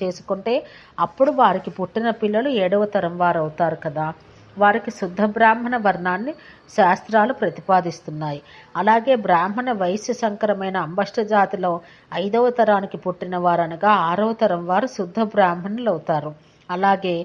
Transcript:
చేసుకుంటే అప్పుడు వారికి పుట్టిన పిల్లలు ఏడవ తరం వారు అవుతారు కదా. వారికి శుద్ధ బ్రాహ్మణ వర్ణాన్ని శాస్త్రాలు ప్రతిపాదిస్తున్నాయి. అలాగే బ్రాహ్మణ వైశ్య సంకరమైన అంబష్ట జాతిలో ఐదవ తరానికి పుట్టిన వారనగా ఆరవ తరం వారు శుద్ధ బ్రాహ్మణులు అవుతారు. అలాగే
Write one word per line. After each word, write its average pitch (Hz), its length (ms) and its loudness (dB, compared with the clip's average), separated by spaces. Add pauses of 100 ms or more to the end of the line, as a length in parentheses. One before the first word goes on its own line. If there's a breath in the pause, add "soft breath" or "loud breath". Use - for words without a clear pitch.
చేసుకుంటే 190 640 -4 (340 loud breath)
అప్పుడు 269 320 2
వారికి 202 380 2
పుట్టిన 202 400 -4
పిల్లలు 220 400 0
ఏడవ 202 360 2
తరం 175 320 -2
వారు 175 220 2
అవుతారు 156 360 -2
కదా. 156 320 -6 (500 loud breath)
వారికి 208 340 2
శుద్ధ 185 300 -6
బ్రాహ్మణ 226 560 2
వర్ణాన్ని 190 560 -2 (360 loud breath)
శాస్త్రాలు 208 640 2
ప్రతిపాదిస్తున్నాయి. 160 1080 -2 (340 loud breath)
అలాగే 220 400 2
బ్రాహ్మణ 202 560 0
వైశ్య 202 420 -2
సంకరమైన 202 640 -2
అంబష్ట 185 420 -4
జాతిలో 196 520 0 (420 loud breath)
ఐదవ 208 360 0
తరానికి 208 480 0
పుట్టిన 180 400 -6
వారనగా 170 540 2
ఆరవ 196 420 2
తరం 180 320 0
వారు 196 220 0
శుద్ధ 190 320 -8
బ్రాహ్మణులు 208 680 0
అవుతారు. 156 420 -2 (380 soft breath)
అలాగే 190 440 0 (120)